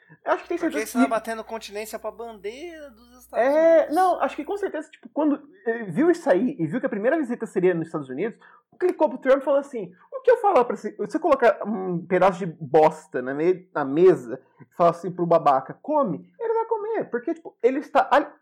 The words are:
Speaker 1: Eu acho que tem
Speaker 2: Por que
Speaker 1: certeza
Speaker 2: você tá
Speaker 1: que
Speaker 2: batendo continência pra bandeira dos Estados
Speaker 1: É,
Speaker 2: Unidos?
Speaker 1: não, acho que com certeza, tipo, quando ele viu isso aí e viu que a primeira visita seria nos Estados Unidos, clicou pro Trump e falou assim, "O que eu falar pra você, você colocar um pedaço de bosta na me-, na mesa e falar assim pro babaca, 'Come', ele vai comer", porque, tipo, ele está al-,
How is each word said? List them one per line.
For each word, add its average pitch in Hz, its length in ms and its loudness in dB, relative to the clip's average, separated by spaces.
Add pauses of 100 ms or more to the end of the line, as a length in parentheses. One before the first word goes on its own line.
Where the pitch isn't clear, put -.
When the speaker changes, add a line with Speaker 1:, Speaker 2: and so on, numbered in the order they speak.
(260)
Speaker 1:
Eu 285 80 -2
acho 349 100 -4
que - 60 -20
tem 339 80 -4
Speaker 2:
Por 330 100 -4
que 247 40 -2
Speaker 1:
certeza 220 200 -6
Speaker 2:
você 240 80 -4
tá 254 40 4
Speaker 1:
que 269 60 0
Speaker 2:
batendo 226 340 -6
continência 214 560 -12
pra 214 120 -10
bandeira 233 800 -14
dos 247 320 -20
Estados - 220 0
Speaker 1:
É, 320 340 6
Speaker 2:
Unidos? 285 160 0
Speaker 1:
não, 359 260 4
acho 269 160 -2
que 294 80 -10
com 403 120 -4
certeza, 349 320 -6
tipo, - 240 -20
quando 294 280 0 (240)
ele 233 260 -2
viu 269 200 2
isso 330 180 0
aí 294 280 2
e 165 100 -2
viu 196 120 -4
que - 60 -6
a 208 40 -2
primeira 226 280 0
visita 233 280 -4
seria 185 280 0
nos 160 140 -4
Estados 147 220 -8
Unidos, 170 300 -8 (400)
clicou 320 300 0
pro 269 100 -8
Trump 269 220 2
e - 40 -10
falou 285 140 2
assim, 226 340 -10 (180)
"O 523 100 -12
que 494 100 4
eu 466 60 6
falar 349 280 2
pra 208 100 -6
você, 208 220 -10
você 208 200 -6
colocar 269 480 2
um 185 400 -6
pedaço 180 340 2
de 196 60 -6
bosta 156 760 0
na 127 120 -6
me-, 175 400 -2
na 151 120 -2
mesa 139 560 4 (180)
e - 160 -20
falar 170 140 4
assim 175 220 -6
pro 175 140 -4
babaca, 151 560 2
'Come', 269 480 -2 (100)
ele 453 140 -4
vai 453 120 -2
comer", 440 440 -6
porque, 240 240 -6
tipo, - 300 -14
ele 262 160 2
está - 320 0
al-, 285 300 2